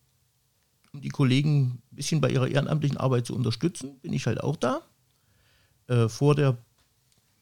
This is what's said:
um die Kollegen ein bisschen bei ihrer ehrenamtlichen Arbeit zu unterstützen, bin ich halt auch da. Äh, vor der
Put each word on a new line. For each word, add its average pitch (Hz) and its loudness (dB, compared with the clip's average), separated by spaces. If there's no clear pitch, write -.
um 143 -14
die 135 -8
Kollegen 139 2
ein - -20
bisschen 151 -2
bei 127 0
ihrer 123 2
ehrenamtlichen 147 0
Arbeit 123 0
zu - -6
unterstützen, 143 -4
bin - -10
ich - -4
halt 113 -2
auch 143 -2
da. 254 -2
Äh, 117 4
vor 147 4
der 139 2